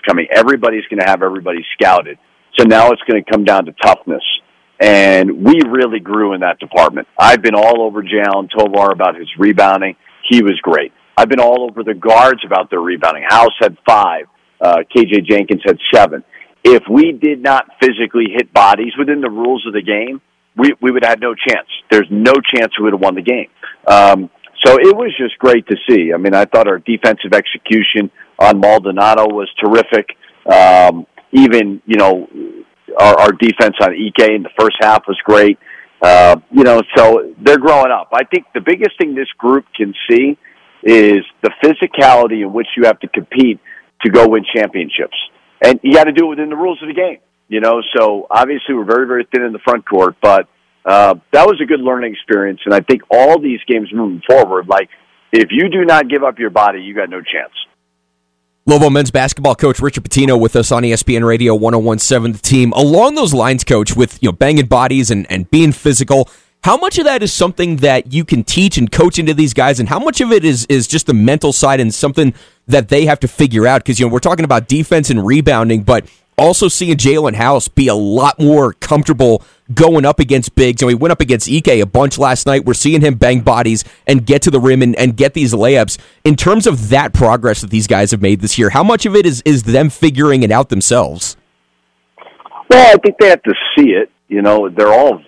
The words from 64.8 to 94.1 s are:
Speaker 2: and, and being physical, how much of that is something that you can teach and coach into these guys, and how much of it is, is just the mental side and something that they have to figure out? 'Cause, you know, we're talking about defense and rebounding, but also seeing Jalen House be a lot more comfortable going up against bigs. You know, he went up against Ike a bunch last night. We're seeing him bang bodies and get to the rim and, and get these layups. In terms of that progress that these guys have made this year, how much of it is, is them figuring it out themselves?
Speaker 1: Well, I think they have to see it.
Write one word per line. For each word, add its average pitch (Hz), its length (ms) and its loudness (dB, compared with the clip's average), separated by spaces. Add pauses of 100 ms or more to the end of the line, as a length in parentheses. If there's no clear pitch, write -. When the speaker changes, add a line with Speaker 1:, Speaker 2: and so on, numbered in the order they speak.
Speaker 2:
and, 101 200 -4
and 92 200 -8
being 156 220 4
physical, 135 560 -2 (340)
how 226 160 0
much 370 200 -6
of 330 60 0
that 262 180 -2
is 196 80 -4
something 175 460 -4
that 131 380 -2
you 160 100 -2
can 117 180 -2
teach - 360 -2
and 117 120 -2
coach 175 280 0
into 156 160 -2
these 143 180 0
guys, 131 280 0
and 107 100 -4
how 165 80 0
much 277 240 -4
of 233 100 -2
it 175 140 2
is, 120 240 -2
is 131 160 0
just 156 200 -4
the 143 60 0
mental 131 400 0
side 135 260 0
and 113 140 -2
something 139 400 -2 (340)
that 123 220 0
they 147 160 2
have 147 160 0
to 120 80 -4
figure 117 380 0
out? 131 180 0
'Cause, 123 160 -4
you 123 60 0
know, 117 40 -2
we're 123 80 0
talking 165 280 -2
about 117 200 0
defense 151 440 -2
and 104 160 -2
rebounding, 117 560 0
but 113 240 0 (320)
also 175 300 2
seeing 165 280 -4
Jalen 139 380 0
House 120 340 -2
be 135 200 0
a 107 60 0
lot 110 460 -2
more 143 320 2
comfortable 131 720 0 (300)
going 156 320 2
up 147 120 0
against 131 360 -2
bigs. 123 260 0
You 131 60 0
know, - 20 0
he 123 60 2
went 160 180 0
up - 80 -4
against 120 300 -2
Ike 151 180 0
a 113 160 2
bunch 131 320 -2
last 131 300 -2
night. 139 180 0
We're 123 80 0
seeing 151 300 0
him 139 140 2
bang 123 240 0
bodies 113 440 -2 (220)
and 135 180 2
get 139 180 2
to 170 80 0
the 135 80 2
rim 131 220 2
and, 120 160 0
and 123 200 0
get 135 180 0
these 135 180 -2
layups. 117 460 0 (260)
In 151 100 2
terms 196 320 0
of 120 220 -2
that 135 240 0
progress 113 480 0
that 104 80 -12
these 107 180 -2
guys 101 240 0
have 101 120 -4
made 98 180 0
this 104 160 -6
year, 107 140 0
how 135 120 0
much 226 220 0
of 202 100 -2
it 202 120 4
is, 127 180 -4
is 139 200 0
them 131 260 0
figuring 143 520 0
it 107 80 0
out 123 200 0
themselves? 92 640 -4 (1300)
Speaker 1:
Well, 254 240 8
I - 20 6
think - 220 0
they 208 100 4
have 175 140 2
to 101 120 -4 (220)
see 143 140 4
it. 98 200 -2 (160)